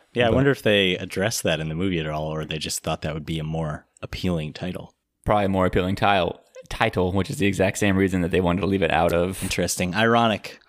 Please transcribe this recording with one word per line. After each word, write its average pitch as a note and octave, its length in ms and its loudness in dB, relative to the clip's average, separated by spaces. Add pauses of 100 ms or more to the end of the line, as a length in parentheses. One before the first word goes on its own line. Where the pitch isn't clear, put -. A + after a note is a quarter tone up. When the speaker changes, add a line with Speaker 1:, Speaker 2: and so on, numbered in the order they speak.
(140)
Speaker 1:
Yeah, A#2+ 140 2
I - 20 4
Speaker 2:
But G#2+ 60 2
Speaker 1:
wonder C#3 160 4
if - 100 -2
they G2 360 2
addressed F#2+ 460 -4
that D#2+ 160 0
in D#2 80 -4
the D#2 80 -4
movie F2+ 240 0
at D#2 80 -4
all, D#2 240 -4
or D#2 140 -6
they D2+ 140 -8
just - 240 -8
thought D#2+ 180 -4
that D#2 140 -6
would D#2 100 -10
be D#2+ 140 -4
a D#2 40 -6
more D#2 440 -6 (160)
appealing E2 500 -4
title. - 400 -10 (300)
Speaker 2:
Probably G#2 220 2
a G2 40 2
more F#2 180 2
appealing F#2 280 0
tile-, G2 460 2 (260)
title, F#2 440 0
which - 180 0
is C#3+ 80 -8
the G2 80 0
exact F#2+ 320 2
same G2+ 180 2
reason F#2+ 260 2
that E2 100 0
they F2+ 100 4
wanted F2+ 200 2
to - 40 0
leave G2 160 2
it E2 80 2
out E2+ 240 2
of. F2 300 0
Speaker 1:
Interesting. F2+ 500 -2
Ironic. A2+ 760 0